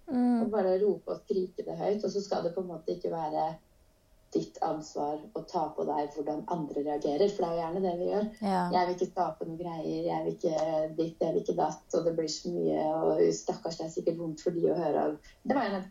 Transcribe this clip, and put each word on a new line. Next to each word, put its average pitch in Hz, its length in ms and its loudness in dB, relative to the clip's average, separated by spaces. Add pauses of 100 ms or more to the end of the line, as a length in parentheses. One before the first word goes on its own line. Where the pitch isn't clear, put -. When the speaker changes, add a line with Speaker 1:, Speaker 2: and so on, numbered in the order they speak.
(140)
Speaker 1:
Mm. 247 280 4
Speaker 2:
Og 226 80 0
bare 190 300 4
rope 202 280 2
og 175 160 -4
skrike 190 400 -2
det 165 140 -6
høyt, 190 260 0
og 196 60 0
så 196 120 -2
skal 180 200 -2
det 170 120 -2
på 196 80 -2
en 180 60 -6
måte 165 280 -8
ikke 175 140 -4
være 160 460 -2 (720)
ditt - 300 -2
ansvar 151 580 -2 (160)
å - 140 -6
ta 160 220 0
på 151 160 -4
deg 147 260 -2
hvordan 151 360 -4
andre 147 360 -2
reagerer, 151 460 2
for 185 140 -2
det 170 40 0
er 165 60 -2
jo 170 80 0
gjerne 170 180 -2
det 180 180 0
vi 180 120 0
gjør. 202 160 2 (160)
Speaker 1:
Ja. 185 300 2
Speaker 2:
Jeg 180 140 4
vil 180 100 0
ikke 180 160 -2
skape 175 340 -2
noe 165 100 -6
greier, 160 480 -4
jeg 160 200 0
vil 165 100 0
ikke 160 640 0
ditt, 165 220 0
jeg 165 160 2
vil - 80 2
ikke 170 140 0
datt, 156 380 0
og 170 100 4
det 165 120 2
blir 160 120 0
så - 240 -6
mye, 170 300 2 (200)
og 160 180 4 (120)
stakkars, - 460 -4
det 160 80 -4
er 165 160 -8
sikkert 170 160 0
vondt 160 240 -4
for 180 80 2
de 170 180 -2
å - 80 4
høre. 151 400 2 (300)
Det 269 100 4
var 262 80 2
en 202 120 0
av 185 140 -4